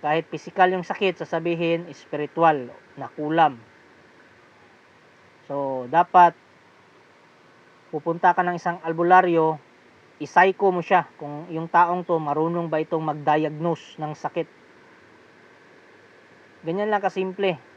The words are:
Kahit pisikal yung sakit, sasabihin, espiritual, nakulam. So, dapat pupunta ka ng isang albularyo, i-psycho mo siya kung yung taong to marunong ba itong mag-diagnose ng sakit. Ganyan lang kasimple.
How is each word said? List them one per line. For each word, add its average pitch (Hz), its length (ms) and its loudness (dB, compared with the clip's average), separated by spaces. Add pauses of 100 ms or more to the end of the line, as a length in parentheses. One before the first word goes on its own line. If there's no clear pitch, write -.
Kahit 160 240 0
pisikal 180 480 0
yung 180 80 -4
sakit, 185 400 -4
sasabihin, 170 640 -2
espiritual, 147 800 -2 (320)
nakulam. 147 640 -2 (1800)
So, 135 400 -6
dapat 175 480 6 (1600)
pupunta 170 400 0
ka 180 80 0
ng 175 160 -2
isang 175 240 -6
albularyo, 165 720 4 (640)
i-psycho 185 480 2
mo 180 160 0
siya 180 320 0
kung 147 320 -14
yung 165 240 -8
taong 175 320 2
to 170 160 -2
marunong 160 480 -2
ba 160 160 -2
itong 160 240 -4
mag-diagnose 151 960 -4
ng 151 160 -8
sakit. 160 320 -8 (2250)
Ganyan 202 240 -4
lang 208 80 0
kasimple. 190 760 -4